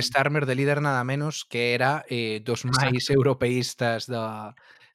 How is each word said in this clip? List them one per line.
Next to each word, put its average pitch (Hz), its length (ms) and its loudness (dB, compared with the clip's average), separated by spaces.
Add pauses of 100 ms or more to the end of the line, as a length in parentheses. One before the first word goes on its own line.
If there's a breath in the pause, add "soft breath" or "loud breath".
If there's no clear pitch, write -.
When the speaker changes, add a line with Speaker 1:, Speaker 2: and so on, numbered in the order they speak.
Speaker 1:
Starmer 143 400 2
de 131 100 0
líder 143 300 2
nada 135 180 0
menos, 143 460 -4
que 120 240 0
era, 131 340 2
eh, 110 380 -4
dos 120 240 -2
Speaker 2:
Exacto. 131 160 2
Speaker 1:
máis 123 240 0
europeístas 123 1000 2
da, 110 460 -6 (420 loud breath)